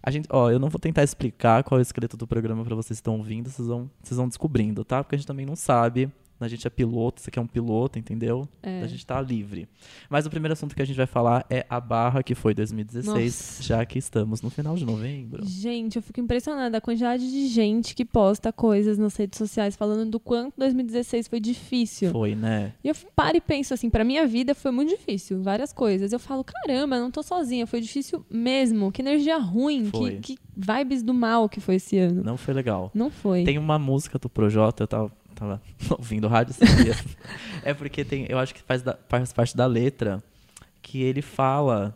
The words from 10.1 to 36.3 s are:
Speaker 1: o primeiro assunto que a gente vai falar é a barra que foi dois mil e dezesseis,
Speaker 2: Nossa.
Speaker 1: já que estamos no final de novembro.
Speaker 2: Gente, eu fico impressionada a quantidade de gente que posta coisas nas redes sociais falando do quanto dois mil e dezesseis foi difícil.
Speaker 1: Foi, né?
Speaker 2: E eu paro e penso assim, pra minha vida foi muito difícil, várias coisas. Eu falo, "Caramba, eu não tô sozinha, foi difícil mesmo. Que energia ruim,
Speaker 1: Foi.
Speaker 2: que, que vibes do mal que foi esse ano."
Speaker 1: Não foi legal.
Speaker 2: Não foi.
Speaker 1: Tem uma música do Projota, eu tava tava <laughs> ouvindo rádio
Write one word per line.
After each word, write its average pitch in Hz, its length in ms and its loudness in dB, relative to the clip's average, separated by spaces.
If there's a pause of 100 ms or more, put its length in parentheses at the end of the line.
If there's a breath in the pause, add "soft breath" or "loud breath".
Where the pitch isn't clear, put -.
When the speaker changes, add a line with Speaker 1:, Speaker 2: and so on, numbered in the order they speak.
Speaker 1:
o 156 40 -6
primeiro 156 220 -2
assunto 143 240 -4
que 143 60 -4
a 139 40 2
gente 135 120 -4
vai 131 80 2
falar 120 440 2
é 127 200 -2
a 123 100 -4
barra 120 420 0
que 123 140 -2
foi 107 180 0
dois 104 200 -2
mil 110 80 -4
e - 20 -4
dezesseis, 117 320 -6
Speaker 2:
Nossa. 120 480 -2
Speaker 1:
já 117 220 0
que - 120 -8
estamos 110 440 -2
no 120 80 -6
final 151 260 -4
de 175 100 -2
novembro. 120 600 -6
Speaker 2:
Gente, 220 500 -4
eu 233 60 -4
fico - 180 -10
impressionada 247 580 -2
a 214 40 0
quantidade 247 500 0
de 277 160 0
gente 226 480 2
que 247 80 -2
posta 214 480 4
coisas 208 460 4
nas 214 180 0
redes 202 220 -4
sociais 208 400 -2
falando 214 340 0
do 226 80 -2
quanto 247 380 -2
dois 262 160 2
mil 254 100 2
e 233 40 -4
dezesseis 240 380 -2
foi 233 140 -4
difícil. 226 720 0
Speaker 1:
Foi, 107 240 0
né? 107 380 -2 (100)
Speaker 2:
E 269 60 -2
eu 311 60 0 (200)
paro 311 220 2
e 330 40 4
penso 285 320 -2
assim, 233 160 -2
pra 220 140 4
minha 277 240 2
vida 247 260 0
foi 277 180 -2
muito 277 180 0
difícil, 196 520 -4
várias 202 300 -2
coisas. 196 400 0
Eu 240 80 -2
falo, 262 240 -6
"Caramba, 277 540 -2
eu 240 40 0
não 247 100 -4
tô 302 120 -6
sozinha, 254 420 -2
foi 233 140 -4
difícil 277 500 -6
mesmo. 233 640 2
Que 262 100 -6
energia 294 360 2
ruim, 247 480 0
Speaker 1:
Foi. 220 320 -2
Speaker 2:
que, 247 180 -10
que - 60 -20 (120)
vibes 247 480 0
do 233 120 0
mal 233 340 4
que 202 140 -4
foi 185 140 2
esse 190 220 0
ano." 180 280 4
Speaker 1:
Não 120 100 -2
foi 131 180 -4
legal. 107 400 0
Speaker 2:
Não 233 160 0
foi. 180 360 2
Speaker 1:
Tem 143 120 4
uma 156 220 2
música 135 400 0
do - 80 -6
Projota, 110 560 4
eu 107 40 -2
tava 110 220 -2 (260)
tava 104 260 -8 (160)
<laughs> - 200 -4
ouvindo 107 300 -2
rádio 117 320 4